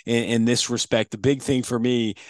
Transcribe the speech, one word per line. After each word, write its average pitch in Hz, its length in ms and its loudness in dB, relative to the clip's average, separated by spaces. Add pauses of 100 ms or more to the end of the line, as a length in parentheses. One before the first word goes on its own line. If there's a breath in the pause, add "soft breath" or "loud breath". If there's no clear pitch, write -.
in, 117 200 2
in 113 180 2
this 120 260 2
respect. 113 420 -2
The 113 60 -8
big 135 240 0
thing 127 220 -2
for 123 160 -4
me, 117 360 0 (140 loud breath)